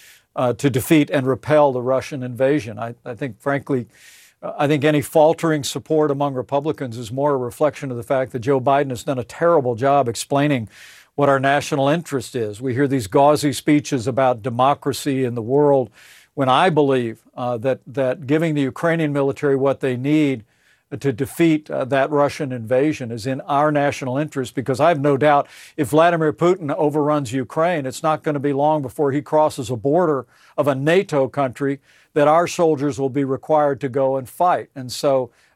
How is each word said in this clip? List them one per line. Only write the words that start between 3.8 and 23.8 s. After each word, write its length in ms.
uh, 120
I 120
think 160
any 180
faltering 640
support 480
among 240
Republicans 600
is 160
more 220
a 40
reflection 520
of 80
the 60
fact 300
that 60
Joe 220
Biden 300
has 120
done 140
a 60
terrible 520
job 320
explaining 640
what 120
our 120
national 480
interest 480
is. 260
We 140
hear 120
these 200
gauzy 440
speeches 560
about 360
democracy 800
in 100
the 80
world, 480
when 140
I 200
believe, 540
uh, 220
that, 300
that 400
giving 260
the 80
Ukrainian 500
military 440
what 240
they 180
need 480
to 160
defeat, 560
uh, 160
that 240
Russian 420
invasion 600
is 160
in 140
our 300
national 460